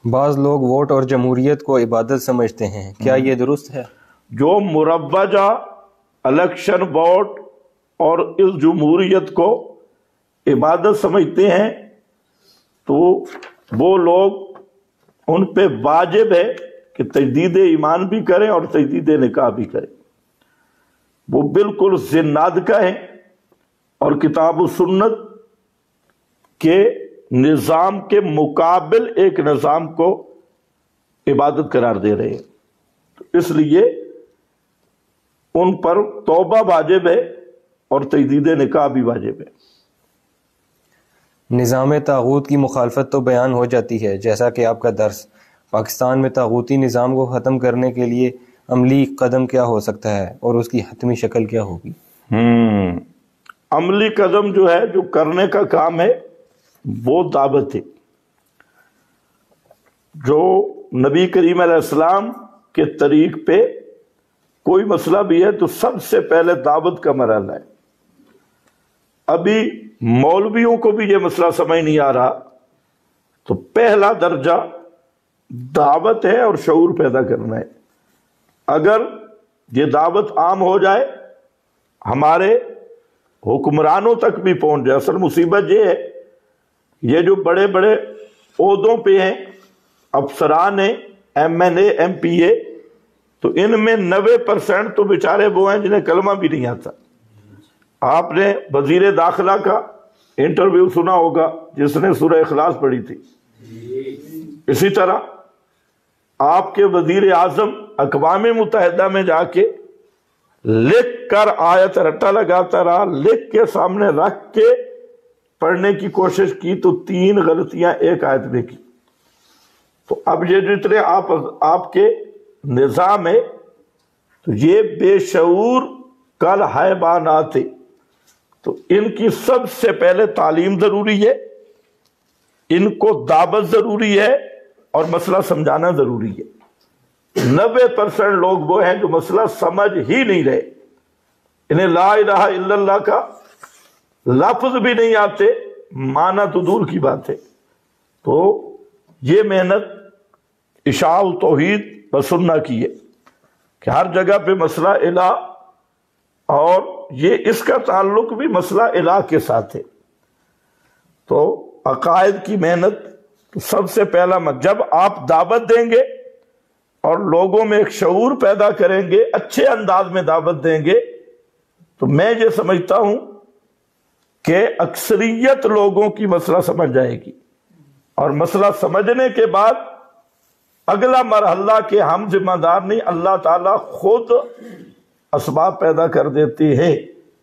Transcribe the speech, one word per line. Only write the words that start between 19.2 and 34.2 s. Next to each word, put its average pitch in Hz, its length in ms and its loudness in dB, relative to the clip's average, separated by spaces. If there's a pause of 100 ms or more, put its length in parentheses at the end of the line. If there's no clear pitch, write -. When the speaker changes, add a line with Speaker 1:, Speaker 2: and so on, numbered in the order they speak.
Speaker 2:
भी 110 140 -6
करें। - 220 -8 (1400)
वो 139 120 0 (100)
बिल्कुल 196 500 0
जिन्नाद 156 680 0
का 202 120 2
है 190 140 0 (1080)
और 147 180 0
किताब 160 420 0
व 175 80 2
सुन्नत 190 480 0 (1400)
के 165 160 2 (560)
निज़ाम 156 680 2
के 208 260 2
मुकाबिल 156 760 0 (120)
एक 185 220 2
निज़ाम 151 500 -2
को 165 180 0 (1160)
इबादत 147 460 0
करार 117 260 0
दे 104 140 0
रहे 113 160 -4
हैं। - 120 -10 (760)
तो - 80 -20 (100)
इसलिए 165 480 2 (1700)